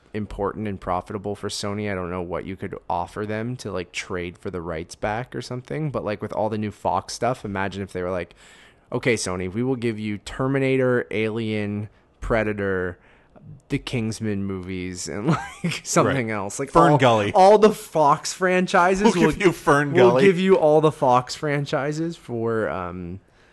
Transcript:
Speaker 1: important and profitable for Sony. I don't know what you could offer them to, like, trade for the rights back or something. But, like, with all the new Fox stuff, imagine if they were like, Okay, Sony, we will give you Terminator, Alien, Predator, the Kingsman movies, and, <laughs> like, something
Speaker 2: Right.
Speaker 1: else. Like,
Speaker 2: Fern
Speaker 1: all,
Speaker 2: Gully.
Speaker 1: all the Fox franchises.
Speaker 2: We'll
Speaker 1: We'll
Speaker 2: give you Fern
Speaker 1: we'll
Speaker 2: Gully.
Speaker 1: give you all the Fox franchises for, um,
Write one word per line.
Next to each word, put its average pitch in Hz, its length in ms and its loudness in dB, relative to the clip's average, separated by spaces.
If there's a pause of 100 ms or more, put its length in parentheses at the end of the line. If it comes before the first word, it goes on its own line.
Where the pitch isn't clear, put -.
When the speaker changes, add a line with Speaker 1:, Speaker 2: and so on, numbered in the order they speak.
(140)
Speaker 1:
important 104 540 -6
and 98 120 -8
profitable 98 560 -6
for 101 120 -10
Sony. 104 420 -6
I 98 60 -4
don't 90 140 -6
know 92 120 -6
what 85 220 -6
you 92 140 -10
could - 180 -10 (140)
offer 87 360 -6
them 110 320 -6
to, 110 140 -10
like, 92 220 -8
trade 87 440 -8
for - 140 -10
the 90 100 -8
rights 82 340 -8
back 107 380 -6
or 127 80 -8
something. 143 480 -8
But, 120 140 -6
like, 101 180 -4
with 107 120 -8
all 107 160 -2
the 110 80 -4
new 107 140 -4
Fox - 420 -4
stuff, 120 320 -4
imagine 98 360 -6
if 95 120 -10
they 92 80 -6
were 90 100 -4
like, 90 240 -6 (580)
Okay, 123 200 0
Sony, 92 360 -4
we 110 140 -4
will 131 140 -2
give 113 200 -4
you 107 200 -6
Terminator, 131 960 0
Alien, 107 760 -4 (320)
Predator, 101 800 -2 (680)
the 143 80 -4
Kingsman 110 680 -4
movies, 92 640 -8
and, 101 200 -6
<laughs> - 360 -4
like, 165 220 -4
something 123 420 0
Speaker 2:
Right. 110 80 -4
Speaker 1:
else. 101 240 -8
Like, 139 120 -8
Speaker 2:
Fern 165 200 6
Speaker 1:
all, 147 60 6
Speaker 2:
Gully. 113 360 4
Speaker 1:
all 202 240 8
the 208 120 8
Fox 151 640 2
franchises. 185 840 4
Speaker 2:
We'll 165 120 4
Speaker 1:
We'll 156 40 4
Speaker 2:
give 143 140 -4
you 170 80 6
Fern 143 400 2
Speaker 1:
we'll 185 160 8
Speaker 2:
Gully. - 160 4
Speaker 1:
give 190 120 6
you 185 200 6
all 156 240 6
the 151 100 4
Fox 127 440 2
franchises 151 840 -4
for, 113 520 -2
um, 90 520 -8 (320)